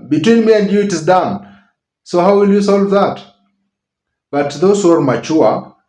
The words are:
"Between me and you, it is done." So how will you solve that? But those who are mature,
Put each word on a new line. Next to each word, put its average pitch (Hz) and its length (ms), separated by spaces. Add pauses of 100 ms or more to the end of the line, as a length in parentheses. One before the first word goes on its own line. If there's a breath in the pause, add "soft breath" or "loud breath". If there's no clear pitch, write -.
"Between 214 360
me 220 100
and 196 160
you, 202 100
it 202 120
is 151 120
done." 175 340 (640 loud breath)
So 175 180
how 202 180
will 202 140
you 208 100
solve 196 320
that? 190 240 (1120)
But 143 280
those 196 280
who 170 60
are 160 100
mature, 135 580 (280)